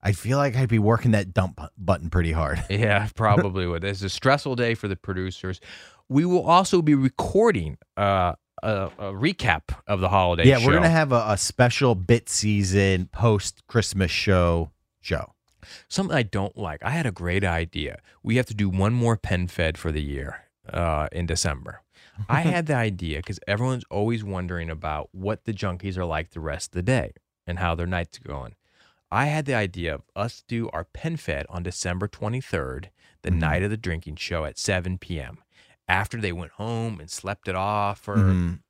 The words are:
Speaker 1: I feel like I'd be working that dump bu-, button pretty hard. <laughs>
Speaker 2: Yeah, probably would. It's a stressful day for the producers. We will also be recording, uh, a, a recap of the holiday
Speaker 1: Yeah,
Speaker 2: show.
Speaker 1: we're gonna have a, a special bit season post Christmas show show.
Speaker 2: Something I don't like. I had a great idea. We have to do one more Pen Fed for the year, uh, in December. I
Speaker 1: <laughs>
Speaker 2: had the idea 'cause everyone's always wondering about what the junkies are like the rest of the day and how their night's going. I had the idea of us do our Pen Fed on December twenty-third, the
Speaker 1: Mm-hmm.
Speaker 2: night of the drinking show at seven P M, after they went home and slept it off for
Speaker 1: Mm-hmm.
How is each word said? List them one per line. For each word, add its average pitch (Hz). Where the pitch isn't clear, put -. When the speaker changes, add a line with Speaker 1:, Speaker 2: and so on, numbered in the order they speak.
Speaker 1:
I 98
feel 120
like 139
I'd 131
be 113
working 110
that 98
dump 95
bu-, 78
button 87
pretty 82
hard. 80
<laughs> -
Speaker 2:
Yeah, 104
probably 104
would. 85
It's 98
a 98
stressful 135
day 117
for 107
the 95
producers. 92
We 139
will 180
also 175
be 151
recording, 135
uh, 95
a, 98
a 101
recap 101
of 98
the 92
holiday 90
Speaker 1:
Yeah, 131
Speaker 2:
show. 117
Speaker 1:
we're 139
gonna 165
have 156
a, 117
a 104
special 123
bit 92
season 98
post 107
Christmas 98
show 87
show. -
Speaker 2:
Something 190
I 131
don't 101
like. 85
I 107
had 160
a 107
great 87
idea. 82
We 113
have 127
to 117
do 104
one 98
more 117
Pen 90
Fed 82
for 80
the 78
year, 69
uh, 78
in 87
December. 76
I 139
Speaker 1:
<laughs> -
Speaker 2:
had 170
the 151
idea 90
'cause 95
everyone's 123
always 110
wondering 90
about 78
what 98
the 113
junkies 92
are 92
like 80
the -
rest 76
of -
the 87
day 98
and 87
how 87
their 85
night's 87
going. 67
I 120
had 151
the 139
idea 90
of 69
us 110
do 117
our 82
Pen -
Fed 73
on 87
December 90
twenty-third, 90
the 90
Speaker 1:
Mm-hmm. 87
Speaker 2:
night 82
of 104
the 110
drinking 82
show 82
at 73
seven 92
P 85
M, 64
after 101
they 101
went 85
home 113
and 78
slept -
it 92
off 101
for 101
Speaker 1:
Mm-hmm. 92